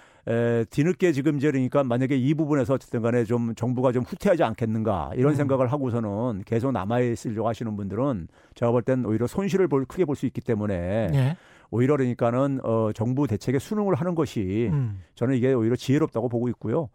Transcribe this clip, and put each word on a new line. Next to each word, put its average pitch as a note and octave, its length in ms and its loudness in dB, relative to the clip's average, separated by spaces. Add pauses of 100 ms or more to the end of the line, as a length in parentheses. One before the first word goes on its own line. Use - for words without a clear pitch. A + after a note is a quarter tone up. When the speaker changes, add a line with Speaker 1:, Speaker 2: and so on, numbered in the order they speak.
(280)
Speaker 1:
에, A#2 380 2
뒤늦게 F3 460 2
지금 C#3+ 260 0
이제 C#3+ 120 2
그러니까 C3+ 340 2
만약에 B2+ 340 0
이 C3 160 2
부분에서 C#3+ 400 0
어쨌든 A#2+ 280 -2
간에 A#2 220 2
좀 A2+ 320 -2
정부가 B2+ 360 0
좀 B2 120 0
후퇴하지 F3+ 400 0
않겠는가 A2 720 -2
이런 C3+ 180 2
Speaker 2:
음. - 40 0
Speaker 1:
생각을 C3 340 0
하고서는 A2+ 720 -2
계속 A#2 260 0
남아있으려고 A2+ 760 -2
하시는 A2+ 280 -4
분들은 G2 520 -4 (280)
제가 A#2+ 160 2
볼 A#2+ 120 2
땐 B2+ 220 0
오히려 A2 200 0
손실을 F#3 420 0
볼, C3+ 180 2
크게 F3+ 200 -2
볼 C#3+ 100 0
수 C#3 100 -4
있기 A#2+ 160 -4
때문에 G#2 720 -2
Speaker 2:
예. C#3 240 2 (320)
Speaker 1:
오히려 C3 280 2
그러니까는, B2+ 680 0
어, A2 320 2
정부 C3 320 0
대책에 B2+ 320 -2
순응을 G3+ 360 -2
하는 E3+ 200 -2
것이 A2+ 560 0
Speaker 2:
음. A2+ 300 -2 (140)
Speaker 1:
저는 B2+ 200 0
이게 B2+ 180 2
오히려 A#2 220 2
지혜롭다고 C3 540 0
보고 A#2+ 200 -2
있고요. A#2 460 -4